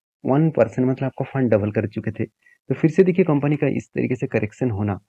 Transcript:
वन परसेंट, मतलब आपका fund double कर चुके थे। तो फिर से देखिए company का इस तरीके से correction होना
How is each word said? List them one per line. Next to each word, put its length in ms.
वन 240
परसेंट, 380
मतलब 160
आपका 200
fund 260
double 200
कर 160
चुके 240
थे। 140
तो 60
फिर 160
से 140
देखिए 200
company 320
का 100
इस 280
तरीके 200
से 120
correction 440
होना 240